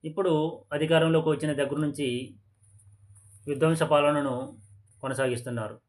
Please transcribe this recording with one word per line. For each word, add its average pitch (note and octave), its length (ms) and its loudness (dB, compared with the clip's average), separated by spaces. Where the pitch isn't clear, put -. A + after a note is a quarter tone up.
ఇప్పుడు F3 280 0
అధికారంలోకి D#3+ 560 2
వచ్చిన D3+ 240 -2
దగ్గర C#3 260 -2
నుంచి D3 280 -4
విధ్వంస D#3 360 2
పాలనను D3 500 2
కొనసాగిస్తున్నారు. B2 760 -4